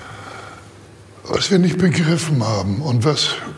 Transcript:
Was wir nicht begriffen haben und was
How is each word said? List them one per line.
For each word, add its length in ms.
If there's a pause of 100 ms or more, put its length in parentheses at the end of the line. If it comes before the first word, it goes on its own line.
(1300)
Was 220
wir 80
nicht 200
begriffen 680
haben 380
und 220
was 240 (300)